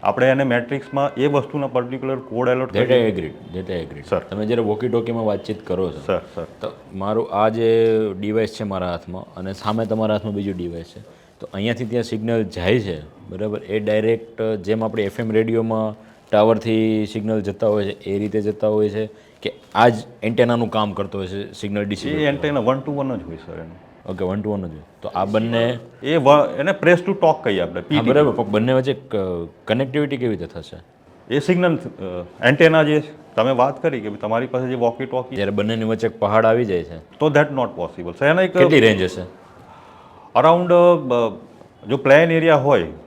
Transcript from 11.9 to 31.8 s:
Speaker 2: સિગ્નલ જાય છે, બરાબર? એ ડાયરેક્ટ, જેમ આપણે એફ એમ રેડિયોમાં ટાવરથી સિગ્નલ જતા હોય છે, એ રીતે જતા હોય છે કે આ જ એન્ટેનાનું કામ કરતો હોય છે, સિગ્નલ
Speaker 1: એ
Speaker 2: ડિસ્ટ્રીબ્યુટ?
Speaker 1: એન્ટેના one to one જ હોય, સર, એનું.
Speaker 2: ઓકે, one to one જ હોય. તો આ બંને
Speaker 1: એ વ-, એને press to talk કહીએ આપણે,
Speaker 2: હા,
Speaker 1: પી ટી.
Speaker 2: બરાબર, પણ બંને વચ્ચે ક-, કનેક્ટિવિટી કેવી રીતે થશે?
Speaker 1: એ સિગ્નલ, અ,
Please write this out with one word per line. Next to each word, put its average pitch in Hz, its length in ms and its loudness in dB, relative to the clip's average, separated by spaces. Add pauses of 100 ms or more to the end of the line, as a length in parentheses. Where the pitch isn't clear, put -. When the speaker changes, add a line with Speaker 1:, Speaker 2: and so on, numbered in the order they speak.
Speaker 2:
સિગ્નલ 113 400 -2
જાય 95 360 0
છે, 90 220 -6 (280)
બરાબર? 104 340 -6
એ 107 160 -4
ડાયરેક્ટ, 107 600 -2
જેમ 110 420 -2
આપણે 110 200 -2
એફ 98 160 -6
એમ 110 120 -4
રેડિયોમાં 110 640 0 (360)
ટાવરથી 110 720 2
સિગ્નલ 107 360 -4
જતા 101 260 -4
હોય 104 180 0
છે, 98 40 -6
એ 101 300 -6
રીતે 104 220 -2
જતા 104 260 -2
હોય 107 220 2
છે 107 200 -6 (320)
કે - 120 -6 (220)
આ 113 140 8
જ 117 40 2 (300)
એન્ટેનાનું 117 460 2
કામ 107 220 -2
કરતો 98 260 -6
હોય 95 100 -6
છે, 98 260 -10
સિગ્નલ 104 280 -4
Speaker 1:
એ 104 40 -2
Speaker 2:
ડિસ્ટ્રીબ્યુટ? 135 380 -4
Speaker 1:
એન્ટેના 143 360 0
one 127 280 0
to 147 100 -6
one 131 220 -4
જ 85 40 -14
હોય, 82 140 -14
સર, 82 160 -16
એનું. 82 320 -16 (240)
Speaker 2:
ઓકે, 95 160 -4
one 98 180 -2
to 107 60 -4
one 98 180 -4
જ 82 40 -10
હોય. 76 100 -16 (200)
તો - 80 -10
આ - 160 -2
બંને 117 540 0 (240)
Speaker 1:
એ 147 120 0
વ-, 143 300 6 (120)
એને 151 140 0
press 175 260 4
to 180 120 -4
talk 175 240 2 (100)
કહીએ 101 160 0
આપણે, 87 220 -4
Speaker 2:
હા, - 60 -10
Speaker 1:
પી 151 120 2
ટી. 117 100 0
Speaker 2:
બરાબર, 139 220 6
પણ 117 120 -2
બંને 107 300 2
વચ્ચે 131 200 2
ક-, 92 540 -4 (180)
કનેક્ટિવિટી 135 520 -2
કેવી 120 180 -2
રીતે 87 100 -8
થશે? 82 320 -14 (580)
Speaker 1:
એ 147 40 4
સિગ્નલ, 175 360 0
અ, 90 500 -10 (180)